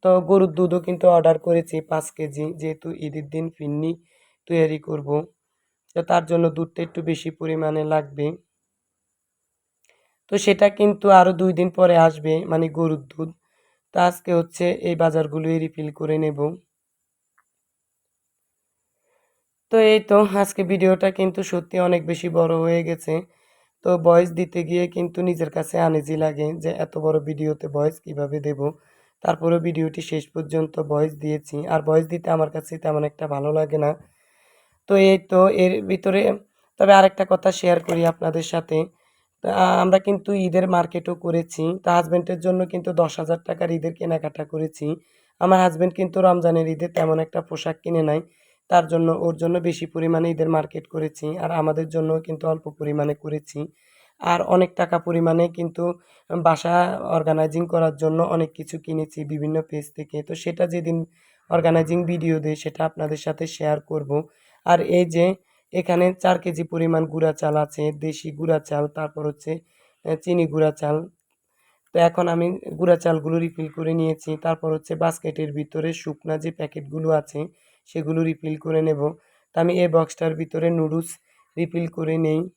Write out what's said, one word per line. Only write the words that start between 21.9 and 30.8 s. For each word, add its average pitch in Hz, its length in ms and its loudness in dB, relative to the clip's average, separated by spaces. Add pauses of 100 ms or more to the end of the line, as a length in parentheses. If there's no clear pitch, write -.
বেশি 165 240 -4
বড় 165 280 2
হয়ে 170 260 0
গেছে। 160 300 -4 (720)
তো - 120 0
ভয়েস 170 340 6
দিতে 170 320 -4
গিয়ে 175 240 0
কিন্তু 175 340 -6
নিজের 165 280 -2
কাছে 156 300 -6
আনইজি 156 380 0
লাগে 151 300 -2 (120)
যে 160 180 -4
এত 156 200 -6
বড় 156 220 0
ভিডিওতে 151 480 -6
ভয়েস 151 320 -2
কীভাবে 143 400 -6
দেব। 143 200 -6 (640)
তারপরেও 165 360 0
ভিডিওটি 160 420 -4
শেষ 156 260 -6
পর্যন্ত 160 520 -6